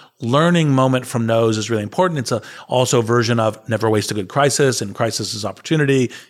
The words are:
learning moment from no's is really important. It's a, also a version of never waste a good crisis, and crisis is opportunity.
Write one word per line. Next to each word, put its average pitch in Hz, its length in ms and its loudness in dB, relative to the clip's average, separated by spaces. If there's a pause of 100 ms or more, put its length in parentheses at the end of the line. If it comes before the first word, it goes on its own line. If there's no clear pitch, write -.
(220)
learning 156 480 2
moment 131 360 2
from 117 200 -4
no's 113 320 2
is 107 120 -6
really 107 140 -2
important. 170 360 -2
It's 120 120 -6
a, 113 100 -2 (280)
also 127 300 2
a 117 40 2
version 117 340 2
of 110 300 -2
never 110 220 0
waste 107 220 0
a - 20 -6
good 101 160 -6
crisis, 139 520 0
and 101 140 -8
crisis 110 380 -4
is 107 100 -8
opportunity. 135 680 0 (200)